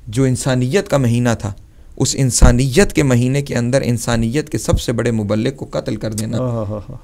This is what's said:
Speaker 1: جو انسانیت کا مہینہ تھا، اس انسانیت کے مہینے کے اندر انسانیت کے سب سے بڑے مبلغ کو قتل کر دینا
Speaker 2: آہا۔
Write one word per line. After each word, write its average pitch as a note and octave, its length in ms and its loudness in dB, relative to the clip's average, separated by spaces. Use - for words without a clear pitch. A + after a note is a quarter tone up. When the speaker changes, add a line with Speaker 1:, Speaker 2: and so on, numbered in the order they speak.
Speaker 1:
جو A#2 160 0
انسانیت B2+ 680 0
کا C#3+ 80 2
مہینہ B2 320 2
تھا، G2 140 -6
اس - 200 -2
انسانیت C3 760 4
کے D#3 100 2
مہینے B2+ 380 2
کے C#3+ 140 -6
اندر B2 280 0
انسانیت A#2+ 680 -2
کے - 80 -2
سب - 240 0
سے - 100 -2
بڑے A#2+ 200 0
مبلغ G#2+ 400 0
کو - 200 -10
قتل C3+ 240 -4
کر A2 180 -6
دینا A2+ 240 -6
Speaker 2:
آہا۔ A#2 680 -6